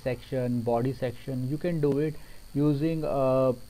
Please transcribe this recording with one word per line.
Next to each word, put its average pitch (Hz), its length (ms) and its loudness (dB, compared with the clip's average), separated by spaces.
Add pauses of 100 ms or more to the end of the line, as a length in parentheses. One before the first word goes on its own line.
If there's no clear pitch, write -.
section, 123 580 -2
body 120 320 2
section, 127 560 -4
you 151 80 -2
can 170 240 -2
do 139 160 4
it 151 160 2 (400)
using, 151 500 2
uh, 131 500 4 (160)